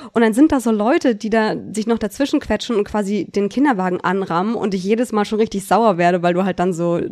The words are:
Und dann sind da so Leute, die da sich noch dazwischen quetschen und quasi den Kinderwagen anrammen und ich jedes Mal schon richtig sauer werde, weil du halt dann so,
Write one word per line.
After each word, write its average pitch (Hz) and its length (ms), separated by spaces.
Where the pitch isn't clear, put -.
Und 226 100
dann 220 120
sind 302 160
da 285 80
so 226 140
Leute, 240 420
die 208 160
da 220 240
sich 208 140
noch 226 120
dazwischen 277 420
quetschen - 340
und 208 100
quasi 208 460
den 202 180
Kinderwagen 190 520
anrammen 185 560
und 196 180
ich 185 80
jedes 226 300
Mal 208 120
schon 214 140
richtig 196 260
sauer 202 320
werde, 175 260
weil 175 120
du 185 100
halt 180 140
dann 180 140
so, 170 280